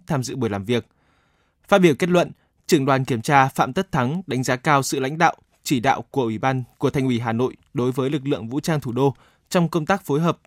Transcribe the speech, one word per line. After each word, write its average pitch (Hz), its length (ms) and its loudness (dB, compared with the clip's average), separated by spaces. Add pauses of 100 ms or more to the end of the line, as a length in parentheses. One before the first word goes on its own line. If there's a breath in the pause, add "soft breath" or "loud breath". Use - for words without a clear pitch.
tham 139 160 -2
dự 131 140 -8
buổi 117 140 -2
làm 101 140 -4
việc. 117 220 -2 (840)
Phát 202 100 4
biểu 175 160 6
kết 180 140 -2
luận, 175 220 2 (360)
trưởng 143 180 2
đoàn 135 200 2
kiểm 120 180 -4
tra 139 260 4
Phạm 131 240 0
Tất 190 200 -2
Thắng 151 340 0
đánh 127 180 -4
giá 127 120 0
cao 139 260 2
sự 139 180 -4
lãnh 135 180 -4
đạo, 170 160 4 (280)
chỉ 131 180 0
đạo 131 300 0
của 135 120 -2
Ủy 113 160 -4
ban, 131 260 -2 (140)
của 135 120 0
Thành 135 140 -2
ủy 123 160 0
Hà 117 120 -4
Nội 117 240 -2 (180)
đối 123 180 0
với 131 180 -2
lực 143 160 -4
lượng 113 220 -4
vũ 131 120 -4
trang 156 200 -2
thủ 123 120 -8
đô 135 220 0 (340 soft breath)
trong 175 200 2
công 160 180 -2
tác 196 200 -2
phối 147 140 0
hợp 165 260 0